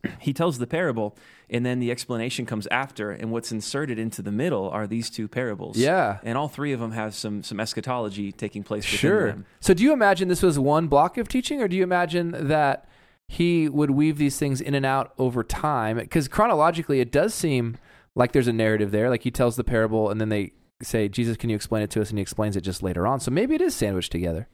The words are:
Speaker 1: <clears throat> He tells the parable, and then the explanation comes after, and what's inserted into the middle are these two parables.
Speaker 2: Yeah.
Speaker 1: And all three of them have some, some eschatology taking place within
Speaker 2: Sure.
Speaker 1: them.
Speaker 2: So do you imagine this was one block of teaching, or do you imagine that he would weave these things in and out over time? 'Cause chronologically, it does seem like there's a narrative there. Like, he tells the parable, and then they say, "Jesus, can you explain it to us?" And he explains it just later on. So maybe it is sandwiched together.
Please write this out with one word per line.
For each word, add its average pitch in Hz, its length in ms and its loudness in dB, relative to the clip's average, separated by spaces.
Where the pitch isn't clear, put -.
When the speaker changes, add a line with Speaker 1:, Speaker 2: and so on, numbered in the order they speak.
Speaker 1:
<clears throat> - 160 -10
He - 140 -2
tells 165 240 0
the 120 80 -2
parable, 120 500 -2
and 120 160 0
then 127 140 0
the 120 120 0
explanation 120 540 -4
comes 107 220 -6
after, 120 440 -2
and 110 200 -8
what's 117 220 -4
inserted 123 460 -4
into 113 220 -6
the 101 120 -6
middle 110 360 0
are 104 180 -4
these 113 220 -4
two 110 200 -6
parables. 110 500 -4
Speaker 2:
Yeah. 139 440 2
Speaker 1:
And 117 140 -4
all 147 120 -2
three 143 240 -4
of 123 80 -4
them 113 120 -6
have 107 220 -6
some, 104 280 -6
some 101 180 -8
eschatology 107 720 -4
taking 104 320 -8
place 104 200 -6
within - 140 -2
Speaker 2:
Sure. 175 300 2
Speaker 1:
them. - 180 -8
Speaker 2:
So - 120 6
do 180 100 4
you 285 120 6
imagine 196 340 4
this 180 140 0
was 165 160 4
one 151 300 2
block 147 280 4
of 233 120 -2
teaching, 262 340 -2
or 208 60 2
do 175 80 -2
you 190 80 4
imagine 170 640 0
that 151 380 2
he 170 400 2
would 143 240 2
weave 147 260 4
these 143 200 2
things 135 220 0
in 139 140 -2
and 139 100 2
out 135 320 0
over 127 260 0
time? 113 680 -2
'Cause 143 200 0
chronologically, 160 720 4
it 120 120 0
does 175 200 2
seem 123 440 0
like 123 180 2
there's 127 160 4
a 120 40 4
narrative 110 380 2
there. 107 180 2
Like, 120 140 0
he 123 80 -2
tells 120 260 0
the 120 80 -2
parable, 110 460 2
and 107 100 -2
then 110 80 -2
they 101 240 -2
say, 107 260 0
"Jesus, 113 300 0
can 120 100 -4
you 110 80 0
explain 110 260 -2
it 107 80 -4
to 107 120 0
us?" 101 80 -4
And 107 80 -4
he 98 40 -2
explains 104 340 -2
it 92 40 -2
just 90 220 -6
later 90 240 -2
on. 131 140 -2
So 123 100 -4
maybe 233 240 0
it 320 80 0
is 349 120 0
sandwiched 98 380 -2
together. 85 400 -4